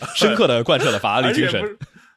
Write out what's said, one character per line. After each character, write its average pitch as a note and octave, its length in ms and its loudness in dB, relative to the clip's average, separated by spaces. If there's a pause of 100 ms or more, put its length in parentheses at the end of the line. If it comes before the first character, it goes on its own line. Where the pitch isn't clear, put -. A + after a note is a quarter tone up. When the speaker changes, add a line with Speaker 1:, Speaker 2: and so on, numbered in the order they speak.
Speaker 1:
<laughs> - 100 -12
Speaker 2:
深 G#3+ 200 2
刻 G#3+ 120 2
的 A#2+ 160 2
贯 D#3 160 2
彻 C#3 120 2
了 G#2 80 -2
法 A2 220 0
拉 C3 60 0
利 - 60 0
精 - 140 0
神。 F#2+ 140 -2
Speaker 1:
而 - 0 -
且 - 0 -
不 G#3 60 -4
是， G#3 100 -10 (400)